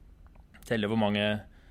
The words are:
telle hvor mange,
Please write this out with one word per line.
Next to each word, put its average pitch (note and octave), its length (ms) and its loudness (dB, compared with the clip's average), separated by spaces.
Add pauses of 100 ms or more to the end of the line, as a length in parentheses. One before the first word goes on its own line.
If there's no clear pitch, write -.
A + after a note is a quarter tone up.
(640)
telle A2 220 0
hvor A2+ 140 0
mange, G#2 400 2 (300)